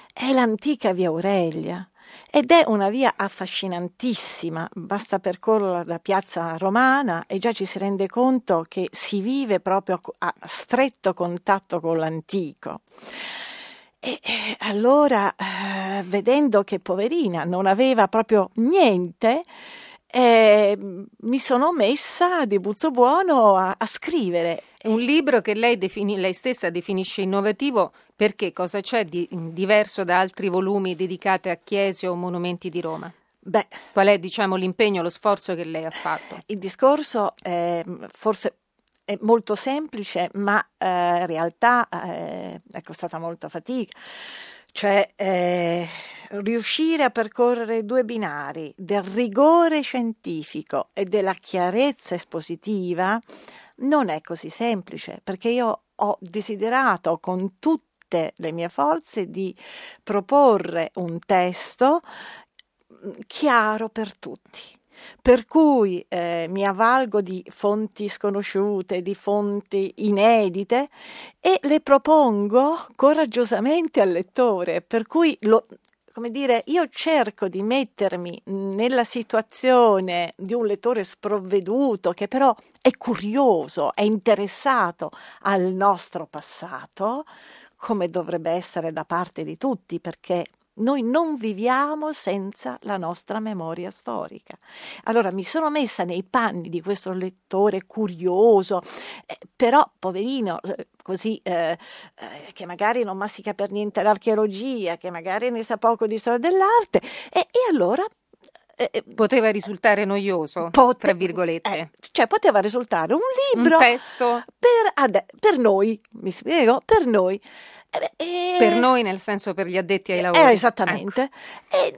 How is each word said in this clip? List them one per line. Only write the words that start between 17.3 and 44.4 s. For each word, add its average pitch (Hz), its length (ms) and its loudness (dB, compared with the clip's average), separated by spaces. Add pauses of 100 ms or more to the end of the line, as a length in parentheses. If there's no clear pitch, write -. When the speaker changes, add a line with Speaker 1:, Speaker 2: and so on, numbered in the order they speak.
Speaker 1:
non 180 240 -2
aveva 220 400 4
proprio 220 480 2
niente, 233 880 2 (640)
eh, 220 680 6
mi 202 640 -6
sono 269 320 2
messa 302 760 0
di 202 140 2
buzzo 208 320 -4
buono 254 640 6
a, 185 220 0
a - 80 -4
scrivere. 175 800 -2 (140)
Speaker 2:
È - 100 -10
un 220 120 2
libro 262 420 2
che 214 120 0
lei 233 240 2
defini-, 196 400 -2
lei 185 160 0
stessa 240 380 -4
definisce 185 500 -4
innovativo 202 720 0 (220)
perché 208 380 0
cosa 185 280 -4
c'è 220 240 -2
di, 170 260 -6
diverso 185 720 0
da 180 160 2
altri 185 300 -2
volumi 190 460 -2
dedicati 185 540 -4
a 170 140 -4
chiese 196 440 -2
o 175 80 -2
monumenti 175 540 -6
di 170 120 -6
Roma? 160 300 -10 (320)
Speaker 1:
Beh. 202 240 -2 (260)
Speaker 2:
Qual 196 140 4
è, 202 120 6
diciamo, 190 360 -2
l'impegno, 185 480 0
lo 175 60 -2
sforzo 196 460 -2
che 170 80 -6
lei 160 220 -8
ha 160 60 -8
fatto? - 560 -8
Speaker 1:
Il 214 120 -8
discorso 254 800 0
è, 170 420 -4 (280)
forse - 440 -4 (480)
è 208 180 -8
molto 220 340 2
semplice, 233 800 -6
ma, 202 280 0 (140)
eh, - 80 -4 (360)
in 180 40 -2
realtà, 170 640 0
eh, 170 720 -10 (100)
è 170 120 -12
costata 165 340 -12
molta 170 320 -10
fatica. 240 480 -8 (720)